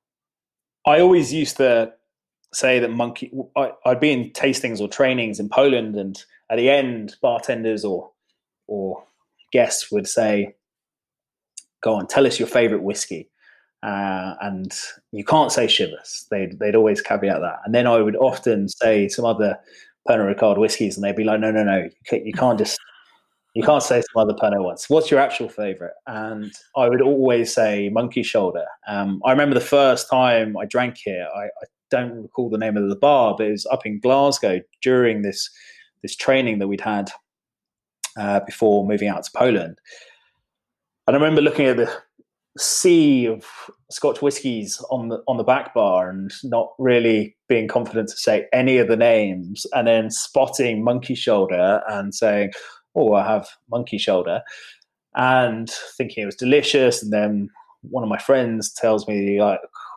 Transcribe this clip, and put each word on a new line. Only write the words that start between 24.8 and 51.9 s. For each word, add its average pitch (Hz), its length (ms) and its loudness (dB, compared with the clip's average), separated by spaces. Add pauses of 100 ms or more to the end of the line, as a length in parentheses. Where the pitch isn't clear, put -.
What's 156 200 2
your 139 120 4
actual 135 280 -2
favorite?" 95 460 -10 (140)
And 107 440 -10 (240)
I 123 120 4
would 127 120 2
always 131 540 2
say 104 360 0
Monkey 120 340 -2
Shoulder. 95 400 -2 (240)
Um, 98 360 -4
I 127 60 4
remember 143 240 4
the 120 60 2
first 135 500 2
time 117 460 2
I 98 80 -6
drank 123 420 -4
it, 90 280 -6
I, 101 100 -8
I - 220 -14 (240)
don't 120 320 -4
recall 120 260 -6
the 107 100 -4
name 110 180 -2
of 101 120 0
the 101 60 -2
bar, 123 420 4
but 110 120 -2
it - 20 0
was 104 160 -6
up 131 180 -4
in 107 140 -8
Glasgow 127 640 2 (200)
during 120 420 2
this, - 280 -6 (520)
this - 120 -10
training 123 460 0
that 98 80 -2
we'd 101 120 -4
had, 101 300 -4 (1080)
uh, 104 300 -2
before 104 400 2
moving 104 220 -2
out 95 160 -6
to - 100 -14
Poland. 104 420 0 (1300)
And 131 100 2
I - 20 4
remember 151 220 4
looking 147 260 2
at 123 120 2
the 117 140 0 (640)
sea 147 680 4
of 110 180 -4 (460)
Scotch - 320 -2
whiskies 123 580 -4 (100)
on 117 180 -4
the, 117 180 -6
on 127 100 -2
the 113 60 -4
back 127 320 0
bar 92 340 2
and 95 220 -10 (140)
not 117 240 -2 (100)
really 117 580 2 (120)
being 113 180 2
confident 110 440 -2
to - 60 -16
say - 360 0
any 127 260 4
of 120 80 4
the 110 100 2
names, 104 760 0
and 120 160 0
then 110 240 2
spotting 123 720 0
Monkey 123 320 -2
Shoulder 95 720 2
and 101 260 -6